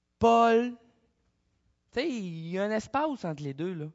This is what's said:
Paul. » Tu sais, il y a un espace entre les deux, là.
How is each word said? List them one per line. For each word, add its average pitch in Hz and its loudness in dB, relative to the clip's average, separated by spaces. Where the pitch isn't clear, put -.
Paul. » 233 4
Tu 233 -4
sais, 320 -2
il 175 -6
y 180 -4
a 196 0
un 214 -2
espace 269 -4
entre 151 -6
les 139 -6
deux, 170 -6
là. 156 -8